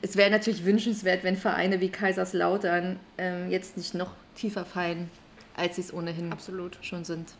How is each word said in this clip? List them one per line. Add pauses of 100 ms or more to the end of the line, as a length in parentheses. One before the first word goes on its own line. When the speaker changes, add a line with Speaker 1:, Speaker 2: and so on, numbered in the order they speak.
Speaker 1:
es
wäre
natürlich
wünschenswert,
wenn
Vereine
wie
Kaiserslautern, (200)
ähm,
jetzt
nicht
noch (220)
tiefer
fallen, (440)
als
sie
es
ohnehin
Speaker 2:
Absolut.
Speaker 1:
schon
sind.